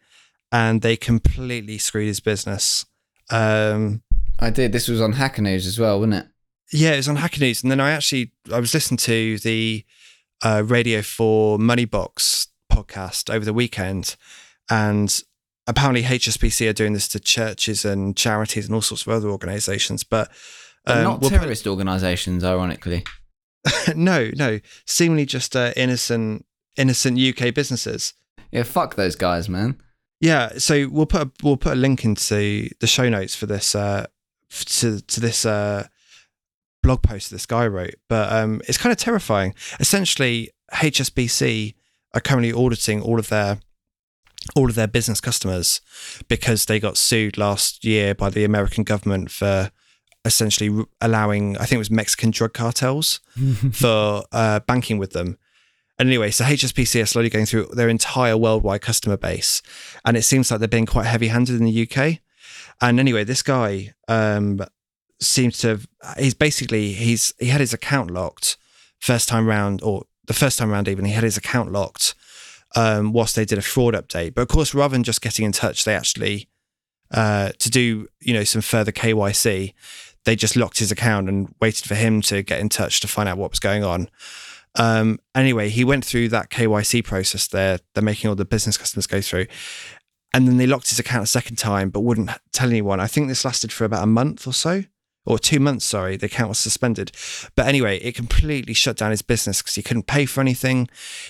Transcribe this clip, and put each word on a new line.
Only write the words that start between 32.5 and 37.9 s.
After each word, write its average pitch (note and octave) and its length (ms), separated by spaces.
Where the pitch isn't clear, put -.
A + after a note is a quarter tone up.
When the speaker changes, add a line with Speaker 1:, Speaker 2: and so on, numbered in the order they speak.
Speaker 1:
the A2+ 80
show B2+ 220
notes G2 260
for A2 100
this, G2+ 300
uh, G2+ 300
f-, - 140
to, A2 360
to - 180
this, A#2 260
uh, G#2 420
blog B2+ 220
post G2+ 260
this F#2+ 160
guy A#2 220
wrote. F#2 280